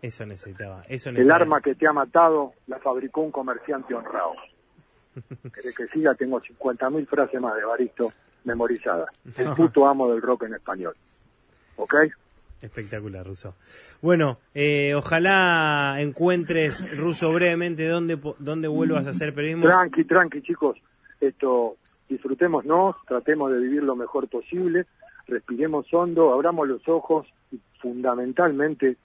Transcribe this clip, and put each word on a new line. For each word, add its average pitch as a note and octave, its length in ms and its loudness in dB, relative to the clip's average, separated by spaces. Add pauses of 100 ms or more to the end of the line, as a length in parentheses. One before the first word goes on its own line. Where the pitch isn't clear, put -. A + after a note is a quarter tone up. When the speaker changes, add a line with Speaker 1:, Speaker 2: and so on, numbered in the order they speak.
Speaker 1:
Eso A2+ 240 -12
necesitaba, G2 640 -16
eso C3 200 -8
Speaker 2:
El B2 80 -8
Speaker 1:
necesitaba. C#3+ 240 8
Speaker 2:
arma D#3 200 2
que C3+ 140 0
te D#3+ 120 0
ha D3+ 60 4
matado C#3+ 600 4 (120)
la C3 140 -12
fabricó C3 420 -4
un D#3 100 -2
comerciante C3 640 -6
honrado. G#2 400 -6 (800)
Speaker 1:
<laughs> B2 380 -18
Speaker 2:
¿Querés B2 240 -12
que A#2+ 120 -8
siga? D#3 260 2
Tengo B2+ 260 -4
cincuenta B2+ 480 -4
mil D3 160 -4
frases C3+ 340 -2
más A#2+ 140 -4
de A2 80 -4
Evaristo A#2 460 -4 (360)
memorizadas. A#2 680 -4 (280)
El B2+ 80 0
Speaker 1:
No. C#3 100 -4
Speaker 2:
puto D3 300 6
amo C3+ 260 4
del A2+ 120 -2
rock A#2+ 220 -2
en A2 100 -10
español. F#2+ 400 -8 (800)
¿Ok? - 180 -4 (680)
Speaker 1:
Espectacular, G#2 640 -12
Russo. F#2+ 260 -14 (480)
Bueno, D#3 380 2 (160)
eh, C#3+ 400 0
ojalá D#3+ 1040 2
encuentres, D#3+ 840 0 (140)
Russo, D#3+ 340 -2
brevemente E3+ 560 0
dónde E3+ 300 -2
po-, C#3+ 220 -10
dónde D#3 280 -6
vuelvas D#3 380 0
a C#3 60 -6
hacer D3+ 240 -4
periodismo. D#3 320 0
Speaker 2:
Tranqui, F3 380 4
tranqui, E3 360 2
chicos. - 380 -2 (400)
Esto, B2+ 580 0 (320)
disfrutémonos, D#3 840 0 (120)
tratemos C#3 440 0
de B2 80 2
vivir C3+ 240 0
lo C3+ 120 0
mejor B2+ 320 -4
posible, F3 600 -4 (400)
respiremos C#3 680 -4
hondo, E3 400 4
abramos D#3 340 0
los B2+ 200 -6
ojos D#3+ 400 0 (240)
y A#2+ 80 -14 (200)
fundamentalmente C3 1300 0